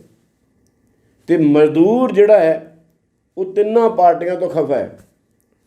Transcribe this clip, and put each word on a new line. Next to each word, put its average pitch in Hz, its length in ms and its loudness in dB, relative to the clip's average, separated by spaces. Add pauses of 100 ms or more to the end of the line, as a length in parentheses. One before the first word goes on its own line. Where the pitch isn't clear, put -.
(1300)
ਤੇ 170 80 0
ਮਜ਼ਦੂਰ 160 760 2
ਜਿਹੜਾ 202 260 4
ਹੈ, 160 380 -2 (600)
ਉਹ 190 180 -10
ਤਿੰਨਾਂ 220 360 0
ਪਾਰਟੀਆਂ 175 460 0
ਤੋਂ 170 120 -6
ਖਫਾ 143 280 -4
ਹੈ। - 220 -10 (680)